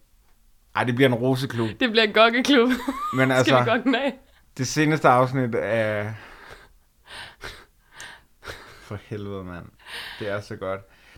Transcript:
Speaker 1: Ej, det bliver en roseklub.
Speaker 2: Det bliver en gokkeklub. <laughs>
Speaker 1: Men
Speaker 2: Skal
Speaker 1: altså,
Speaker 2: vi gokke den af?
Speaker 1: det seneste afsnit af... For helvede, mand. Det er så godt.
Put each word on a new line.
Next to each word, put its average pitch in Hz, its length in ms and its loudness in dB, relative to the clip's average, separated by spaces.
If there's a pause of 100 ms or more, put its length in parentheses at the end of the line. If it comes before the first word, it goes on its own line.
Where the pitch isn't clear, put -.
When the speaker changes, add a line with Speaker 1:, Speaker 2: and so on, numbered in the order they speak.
(760)
Speaker 1:
Ej, 110 80 2
det 123 100 0
bliver 131 140 4
en 123 60 2
roseklub. 120 540 -2 (120)
Speaker 2:
Det 254 100 2
bliver 226 140 4
en 208 80 -2
gokkeklub. 233 560 4 (260)
<laughs> - 220 -6
Speaker 1:
Men 131 120 4
Speaker 2:
Skal 131 40 2
Speaker 1:
altså, 127 320 4
Speaker 2:
vi 233 60 0
gokke 233 140 0
den 254 100 2
af? 269 200 -2 (440)
Speaker 1:
det 127 80 -4
seneste 151 420 2
afsnit 127 460 2
af... 107 580 -2 (2750)
For 101 220 -12
helvede, 101 400 -10
mand. 87 200 -14 (540)
Det 107 120 -8
er 104 100 -4
så 107 160 -12
godt. 98 240 -6 (380)